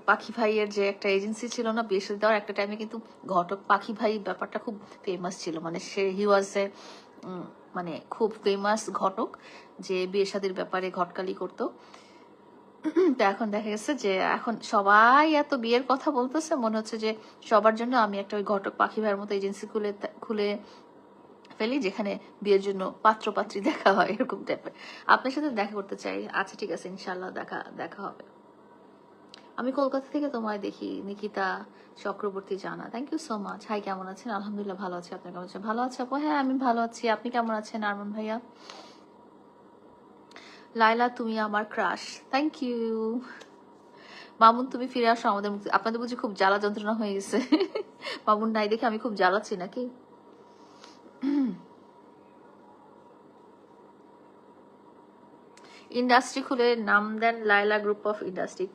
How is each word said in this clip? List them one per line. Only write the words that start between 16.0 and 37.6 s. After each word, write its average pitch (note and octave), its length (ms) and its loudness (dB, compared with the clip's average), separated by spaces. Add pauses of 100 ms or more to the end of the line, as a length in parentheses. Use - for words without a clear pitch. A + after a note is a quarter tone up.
বলতেছে, C#4 440 0
মনে A3 220 0
হচ্ছে A3 200 -6
যে A3 180 -2 (260)
সবার A3 340 6
জন্য A#3+ 200 0
আমি G#3 220 4
একটা G3+ 200 -4
ওই G3+ 60 -2
ঘটক G3+ 340 0
পাখি G3+ 240 2
ভাইয়ের G#3 160 2
মতো G#3 160 -6
এজেন্সি G3+ 340 -4
খুলে, G#3 260 -2 (280)
খুলে G#3 380 -2 (1000)
ফেলি, A#3+ 220 0
যেখানে G3+ 400 -2 (220)
বিয়ের G3 200 6
জন্য G3 400 -2
পাত্র A3 300 4
পাত্রী G3+ 300 -4
দেখা G#3 320 4
হয়, G3+ 140 4
এরকম G#3+ 360 -4
টাইপের। - 280 -4 (360)
আপনার - 240 4
সাথে D4+ 180 -4
দেখা G#3+ 240 -2
করতে G3 220 -8
চাই। G3 320 -6
আচ্ছা, F#3+ 300 -6
ঠিক G3 140 -6
আছে, F3+ 180 -8
ইনশাল্লাহ F#3 420 -10
দেখা, - 320 -10 (140)
দেখা E3 260 -10
হবে। - 200 -12 (1300)
আমি A#3+ 140 -2
কলকাতা C4+ 400 -2
থেকে D4 180 -2
তোমায় A3 300 -4
দেখি, G#3 460 -8
নিকিতা G3 600 -6 (320)
চক্রবর্তী G3 600 -6
জানা। E3+ 320 -10
Thank A#3+ 200 -8
you D#4+ 180 -6
so A3+ 80 -4 (120)
much। F#3 200 -12
হাই, G#3 140 -4
কেমন F#3+ 260 -6
আছেন? G3 240 -12
আলহামদুলিল্লাহ, G3+ 460 -6
ভালো F#3 180 -6
আছি। F3+ 200 -10
আপনি F#3 160 -14
কেমন F3+ 140 -12
আছেন? F#3+ 160 -12
ভালো A3 200 -2
আছি B3+ 200 -4
আপু। B3+ 140 -2
হ্যাঁ, D4+ 220 0
আমি C4 200 2
ভালো A#3+ 240 2
আছি। A#3 280 -2
আপনি A3 220 0
কেমন A#3 180 0
আছেন, A3 340 -4